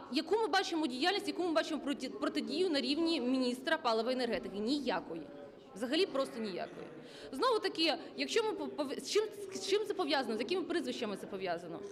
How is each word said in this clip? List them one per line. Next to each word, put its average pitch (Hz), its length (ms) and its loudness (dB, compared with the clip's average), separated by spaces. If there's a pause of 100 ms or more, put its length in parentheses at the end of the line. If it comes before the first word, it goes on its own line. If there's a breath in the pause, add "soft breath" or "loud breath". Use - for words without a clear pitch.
(120)
яку 311 260 2
ми 453 80 4
бачимо 349 400 2
діяльність, 302 420 2
яку 294 140 -2
ми 349 100 2
бачимо 302 280 2
проти-, 262 280 -2
протидію 311 640 0
на 277 100 4
рівні 294 400 2
міністра 254 580 2
палива 226 320 2
і 262 40 2
енергетики? 196 440 0
Ніякої. 208 640 0 (520)
Взагалі 262 320 2
просто 269 340 -2
ніякої. 175 460 -4 (460 loud breath)
Знову 427 260 4
таки, 320 360 2 (220 loud breath)
якщо 403 280 2
ми 440 60 2
пов-, 302 260 -4
пов-, 277 240 -4
з - 100 -8
чим, 427 140 6 (300)
з - 120 -6
чим 415 200 4
це - 80 -2
пов'язано, 269 420 2
з 214 40 -2
якими 359 220 0
прізвищами 247 540 -2
це 190 100 -10
пов'язано? 175 540 -4 (120)